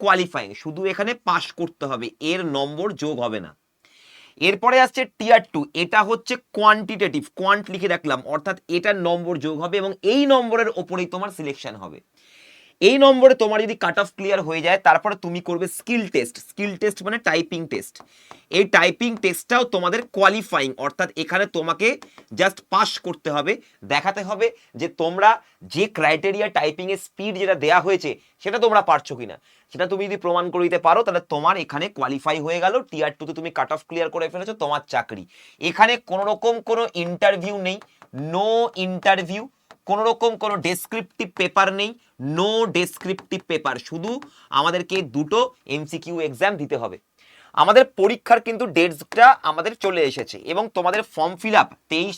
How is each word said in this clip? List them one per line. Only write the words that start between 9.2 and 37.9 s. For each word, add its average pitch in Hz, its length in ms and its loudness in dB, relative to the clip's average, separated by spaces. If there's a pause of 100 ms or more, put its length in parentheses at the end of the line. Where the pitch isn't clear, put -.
যোগ 151 240 -6
হবে 175 160 -4
এবং 196 140 -4 (100)
এই 247 200 4 (100)
নম্বরের 226 380 2 (100)
ওপরেই 180 340 -6
তোমার 196 220 -6
সিলেকশন 139 460 -10
হবে। 80 180 -14 (800)
এই 240 240 6
নম্বরে 262 300 8
তোমার 214 300 2
যদি 220 100 -4 (100)
কাট 175 180 0
অফ 190 140 -6
ক্লিয়ার 196 320 0
হয়ে 160 180 -2
যায়, 185 120 6
তারপরে 175 360 4 (100)
তুমি 175 240 -6
করবে 175 180 -2 (120)
স্কিল 226 260 -2 (100)
টেস্ট। 120 200 -2 (140)
স্কিল 202 320 -6
টেস্ট 208 260 -2
মানে 220 120 -4
টাইপিং 165 420 -2 (120)
টেস্ট। 95 220 -8 (640)
এই 202 60 6 (120)
টাইপিং 180 400 2
টেস্টটাও 240 480 0
তোমাদের 196 360 -2 (140)
কোয়ালিফাইং, 190 560 2 (160)
অর্থাৎ 175 220 -4 (140)
এখানে 185 220 -2 (120)
তোমাকে 165 320 -2 (500)
just 190 200 0 (140)
পাস 196 180 2 (160)
করতে 170 240 -8
হবে, 147 220 0 (400)
দেখাতে 190 360 -2
হবে 214 180 0 (340)
যে 165 80 -2
তোমরা 180 420 2 (440)
যে 180 100 2 (120)
ক্রাইটেরিয়া 175 520 0
টাইপিংয়ের 180 580 -2
স্পিড 202 360 -8
যেটা 190 120 2
দেয়া 156 260 4
হয়েছে, 175 300 0 (320)
সেটা 214 160 -4
তোমরা 214 220 4 (100)
পারছো 147 260 0
কিনা। 107 200 -12 (360)
সেটা 185 140 -4
তুমি 190 200 -4
যদি 202 100 -4
প্রমাণ 175 360 0
করে 175 100 0
দিতে 175 160 0
পারো, 170 240 4
তাহলে 180 200 -2 (100)
তোমার 156 220 0 (100)
এখানে 147 220 -6 (100)
কোয়ালিফাই 139 440 -2
হয়ে 165 240 -4
গেল। 196 100 2 (160)
টিয়ার 151 280 -4
টুতে 156 140 -10
তুমি 160 260 -10
কাট - 140 -4
অফ 156 160 -4
ক্লিয়ার 165 260 -2
করে 165 180 -2
ফেলেছো, 185 300 -10
তোমার 147 180 -2 (120)
চাকরি। 113 320 -6 (360)
এখানে 185 320 4 (180)
কোনো 190 200 -2
রকম 226 300 0
কোনো 226 220 -2 (120)
ইন্টারভিউ 180 600 0 (120)
নেই, 196 100 -6 (560)